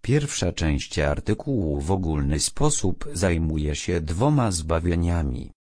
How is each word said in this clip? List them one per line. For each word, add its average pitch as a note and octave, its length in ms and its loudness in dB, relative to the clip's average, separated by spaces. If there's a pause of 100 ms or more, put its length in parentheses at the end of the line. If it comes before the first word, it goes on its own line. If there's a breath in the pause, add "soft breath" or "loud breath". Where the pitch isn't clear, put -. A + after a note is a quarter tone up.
Pierwsza B2+ 500 0
część D2+ 460 -2
artykułu D#2 800 0
w D2+ 100 -4
ogólny D2+ 500 0
sposób - 720 0
zajmuje D#2+ 640 0
się F2 260 -2
dwoma A2+ 500 2
zbawieniami. E2+ 1000 0 (120)